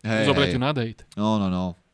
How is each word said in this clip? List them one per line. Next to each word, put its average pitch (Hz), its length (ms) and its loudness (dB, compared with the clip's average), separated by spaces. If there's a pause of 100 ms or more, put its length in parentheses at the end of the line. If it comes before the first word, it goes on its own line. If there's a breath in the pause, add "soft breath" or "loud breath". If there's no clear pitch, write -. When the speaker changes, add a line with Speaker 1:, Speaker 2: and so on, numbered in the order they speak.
Speaker 1:
Hej, 110 240 0
Speaker 2:
Zobrať 139 220 2
Speaker 1:
hej. - 40 0
Speaker 2:
ju 127 80 0
na 131 140 0
date. 117 280 -6 (120)
Speaker 1:
No, 104 140 0 (100)
no, 98 100 0
no. 90 160 0 (300)